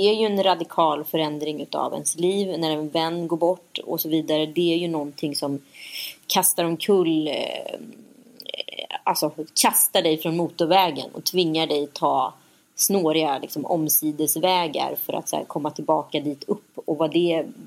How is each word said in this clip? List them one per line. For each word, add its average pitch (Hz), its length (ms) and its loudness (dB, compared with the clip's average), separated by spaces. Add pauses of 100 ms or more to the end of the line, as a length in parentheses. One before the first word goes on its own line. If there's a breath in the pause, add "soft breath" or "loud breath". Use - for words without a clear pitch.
är 214 40 6
ju 220 120 2
en 202 180 2
radikal 165 600 2
förändring 151 580 -2
utav 139 320 -4
ens 147 260 -4
liv 185 400 0
när 160 120 0
en 151 180 -4
vän 165 380 0
går 160 100 -2
bort 175 460 0
och 165 180 -4
så 160 80 -6
vidare. 156 360 0
Det 165 280 0
är 165 40 2
ju 175 100 -2
någonting 147 480 -4
som 143 260 -4 (680 loud breath)
kastar - 360 2
omkull, 165 640 2
eh, 143 60 -4 (1700)
alltså 165 280 0 (300)
kastar - 400 4
dig 160 160 4
från 165 200 -2
motorvägen 170 760 2
och - 100 -12
tvingar 160 440 2
dig 147 260 0
ta 135 400 2 (420 soft breath)
snåriga 156 640 2
liksom, 135 260 -8
omsidesvägar 156 1300 0 (100)
för - 80 -6
att 165 160 -6
så 156 60 -4
här, 151 80 -2
komma 147 280 -6
tillbaka 151 480 -2
dit 143 280 -6
upp. - 280 -6
Och - 220 -4
vad 156 160 0
det 165 320 2 (220)